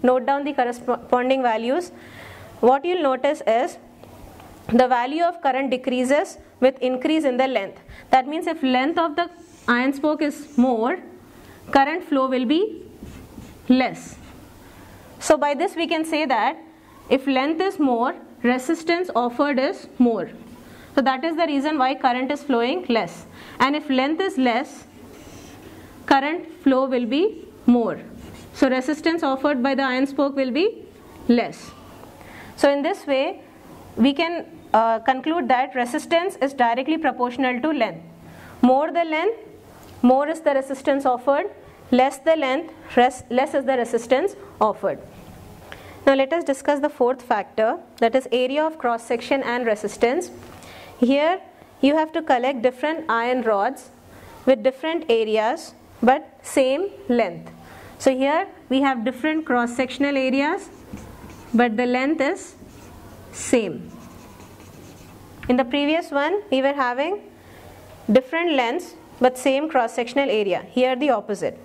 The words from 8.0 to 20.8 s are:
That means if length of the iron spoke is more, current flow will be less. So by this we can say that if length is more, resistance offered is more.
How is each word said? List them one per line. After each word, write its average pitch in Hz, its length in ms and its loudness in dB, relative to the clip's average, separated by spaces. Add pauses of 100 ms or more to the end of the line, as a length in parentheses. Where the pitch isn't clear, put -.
That 254 180 4
means 320 200 -4
if 330 160 -4
length 262 340 2
of 320 180 0
the 339 140 -2 (380)
iron 247 260 2
spoke 302 280 0
is - 360 -6
more, 247 400 2 (760)
current 302 320 2
flow 262 240 0
will 254 180 -2
be 339 380 0 (840)
less. 254 460 0 (1040)
So 311 180 4
by 285 160 0
this 330 220 -2
we 339 120 -2
can 320 180 -2
say 320 200 -2
that 254 320 0 (520)
if 269 180 2
length 277 340 0
is 381 180 -4
more, 254 360 0 (280)
resistance 330 720 0
offered 247 440 0
is 285 280 -4 (120)
more. 220 300 2 (680)